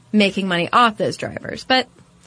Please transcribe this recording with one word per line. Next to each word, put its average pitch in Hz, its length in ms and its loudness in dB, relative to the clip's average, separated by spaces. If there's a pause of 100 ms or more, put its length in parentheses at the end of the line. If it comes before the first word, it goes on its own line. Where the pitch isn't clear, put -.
(120)
making 196 360 2
money 175 240 0
off 233 240 2
those 160 200 -2
drivers. - 480 -10
But 262 240 0 (380)